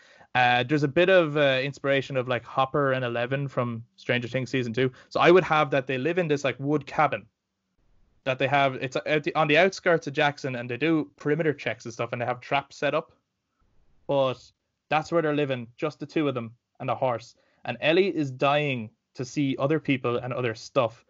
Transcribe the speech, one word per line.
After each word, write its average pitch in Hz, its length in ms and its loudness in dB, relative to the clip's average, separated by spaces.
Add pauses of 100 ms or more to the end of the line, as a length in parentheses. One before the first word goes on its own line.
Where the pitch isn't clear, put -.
(320)
Uh, 123 300 4
there's 143 220 0
a 147 40 0
bit 170 200 4
of, 170 280 4
uh, 139 240 4
inspiration 139 560 -2
of, 123 120 -2
like, 120 160 -2
Hopper 135 480 0
and 131 120 -2
Eleven 123 440 -2
from 120 340 -4 (140)
Stranger 120 320 -2
Things 127 200 -4
season 123 240 -2
two. 131 200 0 (160)
So - 100 -6
I 147 140 8
would 180 100 8
have 151 280 0
that 135 180 -2
they 135 100 -4
live 160 200 -2
in 175 100 -2
this, 147 160 0
like, 127 160 -2
wood 143 260 -2
cabin 135 400 0 (960)
that 131 160 -2
they 139 80 0
have. 139 300 2
It's 131 200 -6 (100)
at 151 180 0
the, - 100 -4
on 156 140 2
the 147 100 6
outskirts 180 480 2
of 147 60 -6
Jackson, 143 420 -2
and 120 160 -8
they 123 60 -4
do 151 400 0
perimeter 151 360 0
checks 117 320 -6
and 117 80 -10
stuff, 117 200 -6
and 120 100 -6
they 113 40 -2
have 123 140 -4
traps - 360 -4
set 147 180 -2
up. 160 160 -4 (960)
But 135 340 0 (480)
that's 151 220 -2
where 170 100 2
they're 151 140 0
living, 135 320 -2 (100)
just 151 220 -6
the 151 80 -12
two 151 220 -2
of 135 60 -2
them 117 200 -6 (240)
and 135 120 -4
a 117 40 -2
horse. 120 400 -2 (300)
And 120 160 -6
Ellie 175 340 2
is 147 160 -2
dying 135 600 0 (240)
to 135 100 -8
see 135 340 -2
other 147 220 0
people 127 380 0
and 127 140 -6
other 120 220 -4
stuff. - 560 -2